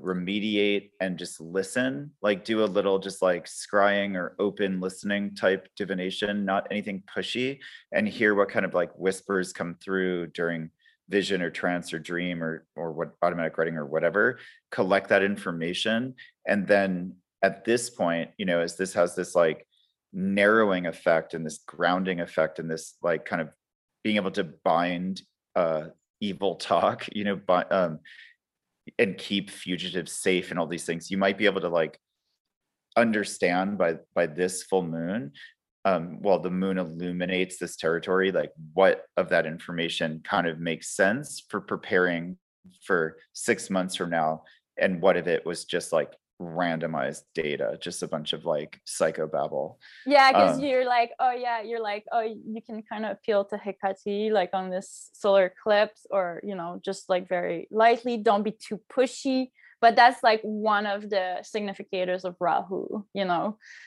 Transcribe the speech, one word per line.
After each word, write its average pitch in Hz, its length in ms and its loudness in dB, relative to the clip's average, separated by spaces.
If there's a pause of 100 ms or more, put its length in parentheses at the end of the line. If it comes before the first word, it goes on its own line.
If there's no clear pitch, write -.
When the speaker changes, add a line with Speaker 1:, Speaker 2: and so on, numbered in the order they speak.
Speaker 1:
remediate 101 880 0 (100)
and 92 180 -4
just 87 220 -12
listen, 127 680 -4 (120)
like, 101 220 0
do 110 200 2
a - 20 4
little 98 320 2
just, 95 240 -10
like, 90 220 2
scrying 101 720 0
or 90 220 -6
open 98 420 0
listening 101 540 -4
type 95 420 0
divination, 98 680 -4
not 98 260 0
anything 101 320 -6 (120)
pushy, 127 440 -4 (340)
and 107 160 2
hear 107 260 4
what 101 160 4
kind 104 140 0
of, 85 100 -2
like, 87 240 2
whispers 95 540 0
come 85 280 -8
through 92 480 -2
during 82 420 -4 (400)
vision 95 320 2
or 85 80 -2
trance 87 420 -4
or 80 60 -4
dream 87 440 -6
or, 80 240 -6 (100)
or 82 140 -6
what 78 300 -6
automatic 85 380 0
writing 82 180 0
or 76 80 -6
whatever, 85 540 2 (320)
collect 98 400 2
that 98 120 6
information. 98 920 -2 (340)
And 101 180 2
then 95 500 2 (260)
at - 240 0
this 120 240 2
point, 85 480 -2
you 101 80 -4
know, 87 140 2
as 85 180 -2
this 92 160 -4
has 87 200 2
this, 90 200 -4
like, 82 320 2 (480)
narrowing 98 720 2
effect 82 480 0
and 82 100 -6
this 78 140 -8
grounding 87 600 0
effect 80 380 0
and 80 120 -6
this, 80 320 -8
like, 85 240 0
kind 85 160 -4
of 76 80 -10 (520)
being 107 140 0
able 95 140 0
to 95 140 -2
bind, 87 760 0 (340)
uh, 80 340 0 (320)
evil 95 340 -2
talk, 98 560 0
<laughs> - 40 -12
you 104 100 -4
know, 101 120 -2
bi-, 92 280 2
um, 87 340 0 (1000)
and 95 200 2
keep 98 320 -2
fugitives 87 640 -6
safe 92 380 0
and 82 100 -4
all 82 60 -2
these 85 180 -6
things, 85 260 -6
you 95 80 -4
might 98 180 2
be 104 100 2
able 95 140 2
to, 87 80 -2
like, 82 300 0 (960)
understand 101 840 2
by, 85 180 2 (180)
by 87 120 2
this 87 360 -2
full 95 200 0
moon, 87 500 -6 (540)
um, 87 360 0
while 95 160 6
the 87 120 -4
moon 92 280 0
illuminates 90 800 -2
this 85 180 -6
territory, 92 560 2
like, 76 200 -2 (200)
what 92 320 4 (120)
of 87 140 0
that 82 160 2
information 82 800 -4
kind 92 220 0
of 80 120 -4
makes 85 360 -6
sense 113 540 0
for 104 120 -6
preparing 90 800 0 (440)
for 82 360 0 (140)
six - 360 -2
months 92 280 -2
from 90 140 -4
now, 80 340 0 (340)
and 92 240 0
what 92 140 6
of 87 120 -2
it 82 160 2
was - 200 -6
just, - 280 -4
like, 78 220 0 (260)
randomized 80 840 -4 (120)
data, 73 460 -2
just - 220 -10
a 85 60 -4
bunch 78 240 -6
of, 76 120 -8
like, 78 420 -4
psychobabble. 78 880 -2 (300)
Speaker 2:
Yeah, 269 260 8
'cause 277 260 6
Speaker 1:
Um, 269 60 -4
Speaker 2:
you're 254 200 0
like, 240 360 0
"Oh 254 100 2
yeah," 247 300 -4
you're 226 220 -6
like, 208 280 -6
"Oh, 233 120 0
you 220 400 -8
can 220 200 -12
kind 214 220 -8
of 208 80 -4
appeal 202 340 0
to 208 120 -6
Hecate, 202 720 -4
like, 185 200 2
on 185 180 -2
this - 420 -8
solar 196 340 4
eclipse, 208 640 0
or, 180 320 -2
you 202 140 -8
know, 175 280 -8
just, 196 240 -6
like, 185 200 0
very 175 420 -2
lightly, 233 460 4
don't 208 260 2
be 214 100 -2
too - 280 -10 (100)
pushy." 262 600 0 (300)
But 233 160 8
that's, 254 280 8
like, 220 180 6
one 214 440 0
of 208 220 -6
the 185 340 -2
significators 190 800 -4
of 180 160 -6
Rahu, 180 720 -2
you 196 120 -2
know? 185 340 -2 (280)